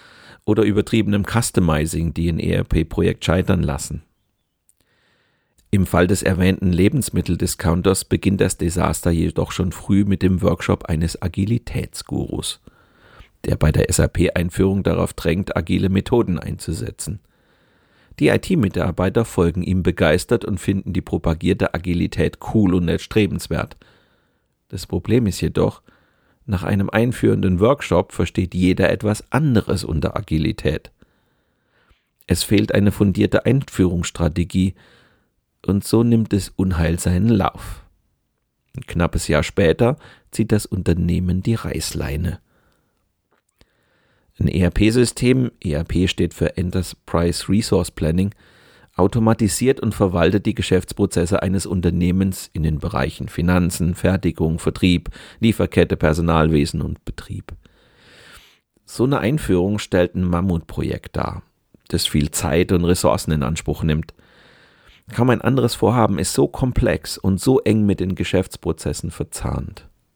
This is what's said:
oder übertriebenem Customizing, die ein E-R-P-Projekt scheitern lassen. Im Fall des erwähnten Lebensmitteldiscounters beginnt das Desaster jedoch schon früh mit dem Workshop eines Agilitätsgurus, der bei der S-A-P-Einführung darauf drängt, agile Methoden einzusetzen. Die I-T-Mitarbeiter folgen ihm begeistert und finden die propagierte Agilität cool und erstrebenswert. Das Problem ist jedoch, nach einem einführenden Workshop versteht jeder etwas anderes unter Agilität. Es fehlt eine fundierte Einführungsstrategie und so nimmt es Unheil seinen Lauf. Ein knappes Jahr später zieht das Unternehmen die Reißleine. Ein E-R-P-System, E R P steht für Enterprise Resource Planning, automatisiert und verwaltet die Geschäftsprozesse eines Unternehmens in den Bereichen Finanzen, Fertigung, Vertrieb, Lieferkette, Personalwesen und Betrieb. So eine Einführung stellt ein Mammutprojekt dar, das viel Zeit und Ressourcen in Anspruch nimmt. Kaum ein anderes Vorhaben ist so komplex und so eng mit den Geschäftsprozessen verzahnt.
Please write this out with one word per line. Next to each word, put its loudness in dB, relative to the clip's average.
oder 2
übertriebenem 0
Customizing, 0
die 0
ein 0
E-R-P-Projekt 0
scheitern 2
lassen. -6
Im 4
Fall 4
des 0
erwähnten 2
Lebensmitteldiscounters 0
beginnt 0
das 0
Desaster 0
jedoch -2
schon -2
früh 0
mit 0
dem 2
Workshop 0
eines -2
Agilitätsgurus, -6
der 0
bei 4
der 2
S-A-P-Einführung 0
darauf -2
drängt, -2
agile 0
Methoden 0
einzusetzen. -8
Die 2
I-T-Mitarbeiter 0
folgen 0
ihm 0
begeistert 2
und -4
finden -2
die -2
propagierte -2
Agilität -2
cool 4
und 2
erstrebenswert. -2
Das -12
Problem 0
ist -2
jedoch, -2
nach -2
einem 0
einführenden 2
Workshop 2
versteht -4
jeder 2
etwas -2
anderes 2
unter -2
Agilität. -2
Es 0
fehlt 2
eine 4
fundierte 2
Einführungsstrategie 0
und 0
so 2
nimmt 2
es -2
Unheil 0
seinen 2
Lauf. -2
Ein -10
knappes -2
Jahr 2
später 2
zieht -2
das 2
Unternehmen 0
die 0
Reißleine. -6
Ein 2
E-R-P-System, 2
E -4
R -2
P 0
steht -2
für -2
Enterprise -2
Resource 0
Planning, 0
automatisiert 2
und -2
verwaltet 2
die -2
Geschäftsprozesse 0
eines -2
Unternehmens 0
in -4
den 0
Bereichen -4
Finanzen, 0
Fertigung, 0
Vertrieb, 0
Lieferkette, 2
Personalwesen 2
und -8
Betrieb. -14
So -4
eine 2
Einführung 0
stellt 0
ein -2
Mammutprojekt -2
dar, -6
das -2
viel 0
Zeit 0
und 2
Ressourcen 2
in 0
Anspruch -4
nimmt. -2
Kaum 2
ein 2
anderes 0
Vorhaben 2
ist -4
so 2
komplex -2
und 0
so 2
eng 2
mit 2
den -2
Geschäftsprozessen -4
verzahnt. -8